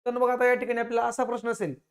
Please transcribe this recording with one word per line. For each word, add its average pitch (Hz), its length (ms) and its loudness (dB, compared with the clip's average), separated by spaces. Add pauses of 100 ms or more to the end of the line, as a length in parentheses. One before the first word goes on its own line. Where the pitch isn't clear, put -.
तर 247 120 -4
बघा 247 160 4
आता 247 120 2
या 247 100 6
ठिकाणी 233 240 -2
आपल्याला 233 300 0
असा 254 140 -2
प्रश्न 233 260 -4
असेल, 185 240 -4 (180)